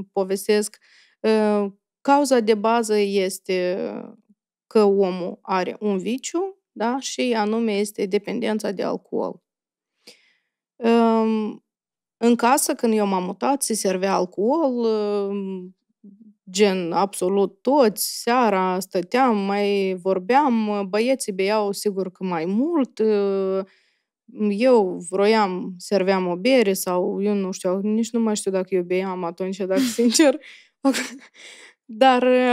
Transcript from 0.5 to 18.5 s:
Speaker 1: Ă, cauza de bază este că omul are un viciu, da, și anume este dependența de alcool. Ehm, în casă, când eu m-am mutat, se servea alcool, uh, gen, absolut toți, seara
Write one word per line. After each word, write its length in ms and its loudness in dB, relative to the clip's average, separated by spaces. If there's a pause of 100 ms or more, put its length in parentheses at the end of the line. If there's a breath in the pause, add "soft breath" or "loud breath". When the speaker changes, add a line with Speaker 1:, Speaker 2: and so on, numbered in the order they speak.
Speaker 1:
Ă, 500 2 (260)
cauza 400 4
de 140 2
bază 440 0
este 800 -2 (880)
că 180 2
omul 580 0
are 380 -4
un 180 -2
viciu, 600 -6 (140)
da, 260 -4
și 380 -4
anume 360 0
este 340 -4
dependența 640 -4
de 120 -6
alcool. 600 -6 (1300 soft breath)
Ehm, 880 2 (580)
în 140 4
casă, 380 2
când 200 0
eu 120 0
m-am 180 0
mutat, 380 -2
se 120 -4
servea 400 -2
alcool, 640 0
uh, 840 -2 (840)
gen, 420 0
absolut 680 -2
toți, 600 2
seara 580 2